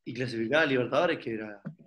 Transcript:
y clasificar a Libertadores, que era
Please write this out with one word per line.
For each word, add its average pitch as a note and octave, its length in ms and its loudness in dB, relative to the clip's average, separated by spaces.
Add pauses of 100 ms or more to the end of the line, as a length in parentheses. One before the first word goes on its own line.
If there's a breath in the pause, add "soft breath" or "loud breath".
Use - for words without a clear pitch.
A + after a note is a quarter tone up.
y C3 100 -10
clasificar A#2+ 480 0
a D#3+ 40 4
Libertadores, C3+ 520 2
que A#2 160 -6
era G#2+ 260 -10 (260)